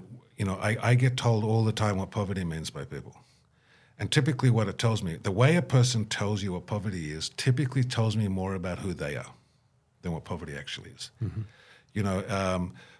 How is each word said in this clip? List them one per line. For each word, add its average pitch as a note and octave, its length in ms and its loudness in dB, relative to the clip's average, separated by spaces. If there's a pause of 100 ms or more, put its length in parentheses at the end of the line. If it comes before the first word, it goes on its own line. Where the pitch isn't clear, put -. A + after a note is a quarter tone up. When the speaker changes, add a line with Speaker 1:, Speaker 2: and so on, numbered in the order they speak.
(380)
Speaker 1:
you G#2 80 0
know, F#2+ 160 0
I, G#2+ 200 2
I A#2+ 140 6
get B2+ 220 4
told A2+ 260 4
all A2 200 4
the A2 80 4
time G#2 260 2
what F#2+ 140 -4
poverty F#2+ 320 -2
means D#2+ 280 -4
by C#2 120 -8
people. - 320 -12 (840)
And - 140 -4
typically C3 380 2
what A2 180 4
it F#2+ 100 -6
tells A2+ 240 2
me, E2 140 -4
the G2+ 160 -4
way B2+ 240 6
a F3+ 60 4
person B2 420 4
tells G2+ 400 -2
you G2 80 -2
what F2 140 -6
poverty F2+ 480 -6
is, D#2+ 160 -6
typically C3 520 0
tells A2+ 360 0
me G#2+ 100 2
more F#2+ 260 -2
about F2+ 260 -4
who F#2+ 140 -4
they D2 220 -4
are A#1+ 160 -10 (720)
than F2 100 -4
what D#2 140 -6
poverty D#2+ 320 -8
actually - 340 -12
is. - 200 -14 (120)
Speaker 2:
Mm-hmm. G2 180 -4 (520)
Speaker 1:
You G#2 100 0
know, G2 240 0
um, F#2 460 0 (260)